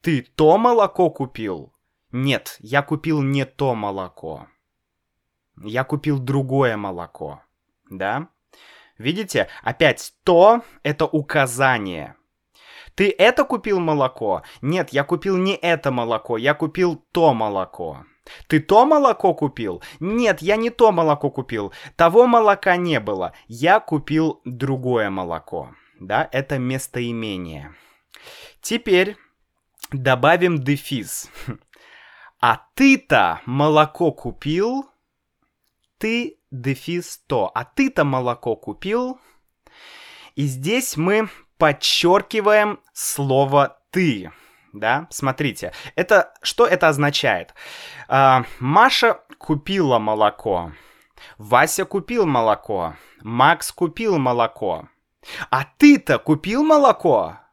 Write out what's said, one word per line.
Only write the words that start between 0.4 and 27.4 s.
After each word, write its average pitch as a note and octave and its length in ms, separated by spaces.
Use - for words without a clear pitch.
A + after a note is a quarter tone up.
молоко G#3+ 520
купил?» G#2+ 600
«Нет, C3 480
я C3+ 220
купил D3+ 400
не C#3 220
то C3 300
молоко. F#2+ 720
Я A2 280
купил D3 340
другое C3 580
молоко». E2+ 680
Да? G2+ 380
Видите? D3 500
Опять - 600
«то» — G3+ 400
это D3+ 220
указание. B2 1080
«Ты G3+ 240
это B3 260
купил G#3 360
молоко?» C3 640
«Нет, D#3 280
я C#3 140
купил F#3 320
не F#3 200
это E3 340
молоко, A#2 460
я C3 180
купил E3 580
то D#3+ 220
молоко». F#2 680
«Ты D#3 140
то A3 260
молоко C4+ 480
купил?» A2+ 480
«Нет, G#3 400
я F#3+ 160
не A3+ 140
то A#3 220
молоко D3+ 380
купил. A2 420
Того F3 300
молока G#3 500
не E3+ 240
было. F#2+ 340
Я D#3+ 320
купил D#3 640
другое B2+ 680
молоко». E2 640
Да, G#2 320
это C3+ 260
местоимение. A2+ 1160